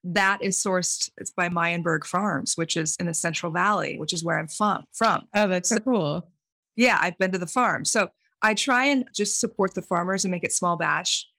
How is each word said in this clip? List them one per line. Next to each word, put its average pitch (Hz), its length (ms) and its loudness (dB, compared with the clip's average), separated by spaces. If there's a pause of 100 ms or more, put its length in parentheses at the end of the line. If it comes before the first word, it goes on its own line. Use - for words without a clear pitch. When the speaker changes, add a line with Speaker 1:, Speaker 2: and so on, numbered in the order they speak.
Speaker 1:
That 196 380 2
is 190 200 -2
sourced, - 560 -2
it's - 120 -10
by 175 200 -2
Meyenberg 170 560 0
Farms, 185 500 -2
which 165 200 -2
is 160 200 -2
in 180 100 -4
the 170 80 -2
Central 170 380 -4
Valley, 175 460 0
which 156 160 -6
is 165 100 -6
where 165 140 0
I'm 160 100 -6
from, 208 360 0 (100)
from. 220 400 0
Speaker 2:
Oh, 208 120 4
that's 180 220 0
so 226 80 2
Speaker 1:
So 214 60 2
Speaker 2:
cool. 175 480 -2 (460)
Speaker 1:
Yeah, 233 240 4
I've 170 180 -2
been 185 140 2
to 185 60 -2
the 175 80 -4
farm. 175 380 0
So 208 260 0 (300)
I 220 140 4
try 247 320 2
and 269 280 2
just - 260 -2
support 202 340 0
the 180 80 -4
farmers 180 420 0
and 185 80 0
make 175 120 -4
it - 80 -2
small 175 240 0
batch. 160 500 -2 (120)